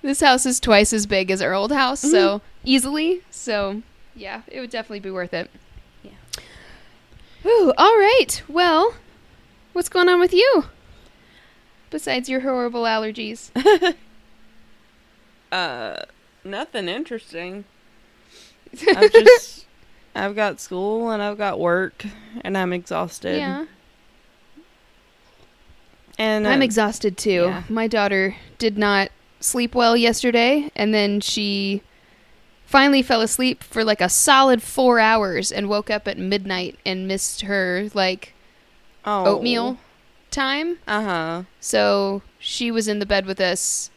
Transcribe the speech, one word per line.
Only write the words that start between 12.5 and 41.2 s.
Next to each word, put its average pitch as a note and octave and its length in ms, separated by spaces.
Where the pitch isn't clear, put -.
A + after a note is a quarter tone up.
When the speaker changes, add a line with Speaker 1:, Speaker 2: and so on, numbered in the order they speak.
Speaker 1:
allergies. A3 720
Speaker 2:
<laughs> E4+ 400
Uh, B2+ 460
nothing G3+ 440
interesting. G3+ 760
Speaker 1:
<laughs> - 600
Speaker 2:
I've G#4 160
just, A4+ 520
I've G3+ 200
got G#3 260
school G#3+ 500
and G#3 120
I've G#3 140
got G#3 240
work F3 460
and G3 160
I'm F#3 160
exhausted. F3+ 640
Speaker 1:
Yeah. C#4 300
Speaker 2:
And, G#3+ 300
Speaker 1:
I'm C4+ 140
Speaker 2:
uh, - 20
Speaker 1:
exhausted G#3+ 540
too. F3+ 300
Speaker 2:
yeah. F#3 200
Speaker 1:
My A3+ 180
daughter G3 480
did G#3+ 200
not G3+ 320
sleep A#3+ 340
well A#3 220
yesterday, A#3+ 800
and G#3+ 200
then G3+ 260
she G3 640
finally C#4 380
fell B3 180
asleep B3+ 420
for, A3 220
like, G#3+ 160
a F#3 80
solid C4+ 540
four B3 360
hours G#3+ 540
and G3+ 160
woke G#3 220
up G#3 180
at G3 100
midnight F#3+ 680
and F#3 200
missed - 360
her, G3 500
like, F#3+ 400
Speaker 2:
Oh. G3+ 320
Speaker 1:
oatmeal A#3+ 400
time. C#4+ 480
Speaker 2:
Uh-huh. F3+ 540